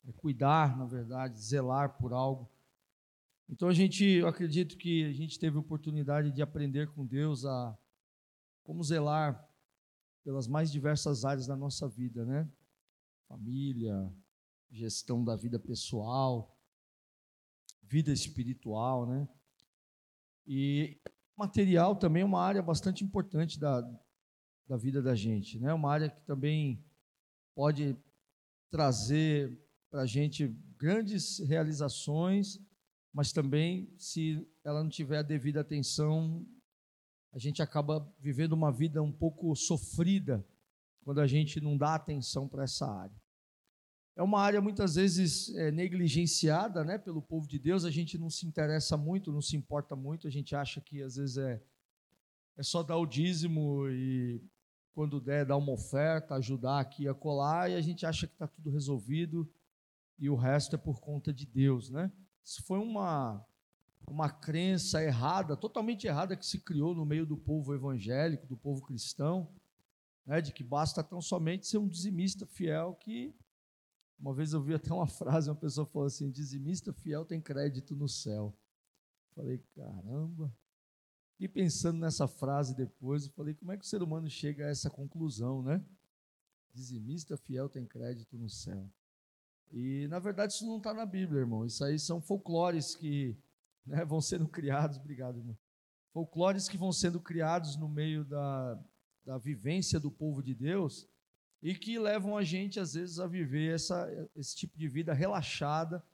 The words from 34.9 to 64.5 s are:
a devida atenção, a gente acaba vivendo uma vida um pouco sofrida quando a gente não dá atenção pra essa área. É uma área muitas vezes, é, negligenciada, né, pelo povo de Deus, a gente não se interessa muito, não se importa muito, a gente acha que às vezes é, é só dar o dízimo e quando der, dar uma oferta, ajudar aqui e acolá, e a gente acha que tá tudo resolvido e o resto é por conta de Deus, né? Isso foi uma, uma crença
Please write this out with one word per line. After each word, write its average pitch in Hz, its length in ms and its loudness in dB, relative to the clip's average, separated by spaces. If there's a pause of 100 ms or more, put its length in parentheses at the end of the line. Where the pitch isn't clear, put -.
a 151 40 0
devida 147 380 0
atenção, 156 840 2 (840)
a - 60 -8
gente 147 220 -2
acaba 147 480 0 (120)
vivendo 147 320 2
uma 156 180 4
vida 151 320 2
um 147 100 2
pouco 160 440 0
sofrida 165 880 2 (560)
quando 143 180 0
a 147 60 8
gente 151 340 4
não 147 160 2
dá 147 180 4
atenção 143 520 -2
pra 139 180 -4
essa 135 220 -2
área. 101 360 -8 (920)
É 175 80 -2
uma 202 200 6
área 202 180 6
muitas 196 360 2
vezes, 180 580 4
é, 160 160 2
negligenciada, 170 1120 2
né, 190 140 -2
pelo 165 240 -6
povo 160 260 -4
de 139 100 -4
Deus, 165 240 4
a 170 80 0
gente 160 280 -2
não 165 100 -4
se - 180 -6
interessa 156 480 0
muito, 160 380 0
não 147 80 0
se 151 160 -2
importa 143 400 -4
muito, 147 300 -6
a 147 40 -4
gente 143 240 -4
acha 143 280 -4
que 143 180 -10
às 131 160 -8
vezes 135 220 -2
é, 123 240 -2 (960)
é 143 40 -8
só 170 200 0
dar 165 160 0
o 170 80 4
dízimo 151 840 2
e 127 500 0 (560)
quando 147 240 0
der, 139 280 2
dar 139 100 4
uma 143 160 2
oferta, 151 640 0
ajudar 131 460 0
aqui 135 240 -4
e 139 40 0
acolá, 151 600 0
e 180 40 0
a 175 60 0
gente 170 240 -2
acha 160 220 -2
que - 100 -18
tá 151 100 -6
tudo 156 220 -8
resolvido 147 840 0 (680)
e 143 100 0
o 143 80 4
resto 139 400 2
é - 20 -4
por - 220 -4
conta 147 320 -4
de 139 140 -6
Deus, 131 420 4
né? 170 240 -2 (320)
Isso - 200 -12
foi 190 160 0
uma, 160 600 -2 (640)
uma 151 220 -2
crença 160 720 0